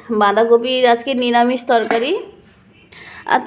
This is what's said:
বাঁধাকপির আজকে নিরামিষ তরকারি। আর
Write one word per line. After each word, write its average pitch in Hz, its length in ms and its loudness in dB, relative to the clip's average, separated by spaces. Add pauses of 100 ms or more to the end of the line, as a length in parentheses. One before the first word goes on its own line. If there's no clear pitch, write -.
(120)
বাঁধাকপির 233 760 2
আজকে 233 260 0
নিরামিষ 240 540 0
তরকারি। 233 520 -2 (1040)
আর - 220 0